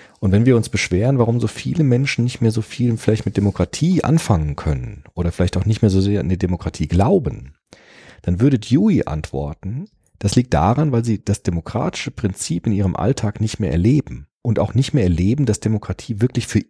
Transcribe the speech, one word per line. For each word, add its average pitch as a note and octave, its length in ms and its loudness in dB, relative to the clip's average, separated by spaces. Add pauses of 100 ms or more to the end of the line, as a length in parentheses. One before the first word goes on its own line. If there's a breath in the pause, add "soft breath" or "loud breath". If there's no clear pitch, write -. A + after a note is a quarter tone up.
(200 soft breath)
Und G2 120 0
wenn G#2+ 140 6
wir B2+ 100 6
uns A2 140 2
beschweren, A2 480 0
warum A#2 220 2
so A2+ 80 -2
viele D3+ 360 -2
Menschen B2+ 400 2
nicht B2+ 180 -2
mehr A2+ 100 4
so A2+ 100 -2
viel A#2+ 360 -2
vielleicht A2 280 0
mit G2+ 120 -2
Demokratie G2+ 680 0
anfangen C#3+ 520 2
können C2+ 480 -4 (120)
oder F2 160 -2
vielleicht F2+ 260 0
auch F#2+ 80 0
nicht G#2+ 160 0
mehr G#2+ 80 4
so F#2+ 100 4
sehr G2 200 2
an D2 100 -2
die F#2 80 0
Demokratie F2 500 -4
glauben, F#2+ 680 0 (680 loud breath)
dann F2 180 -2
würde B2+ 200 4
Dewey E3 460 2
antworten, D#2 840 -8 (320)
das - 160 -2
liegt B2 180 2
daran, A#2+ 380 2
weil A#2 120 0
sie A2 220 -2
das G2 160 -2
demokratische - 720 -4
Prinzip - 560 -4
in A2 60 2
ihrem G2 220 0
Alltag G#2+ 460 -2
nicht A2 180 -4
mehr F#2 120 -2
erleben F2 560 0 (160)
und A#2 160 0
auch - 160 -2
nicht B2+ 180 0
mehr A#2+ 120 2
erleben, F#2+ 420 2
dass G#2 120 0
Demokratie G#2+ 640 -4
wirklich B2 240 -2
für - 240 0